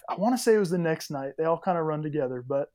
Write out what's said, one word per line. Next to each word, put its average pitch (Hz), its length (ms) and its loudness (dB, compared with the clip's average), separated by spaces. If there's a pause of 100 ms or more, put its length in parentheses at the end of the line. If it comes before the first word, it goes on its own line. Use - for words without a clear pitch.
I - 60 -4
wanna 233 220 2
say 233 180 4
it 214 40 6
was 190 100 2
the 180 80 0
next 160 340 -2
night. 139 260 -6
They 160 80 0
all 165 140 2
kinda 175 220 0
run 156 220 -2
together, 135 420 -4
but, 139 300 -2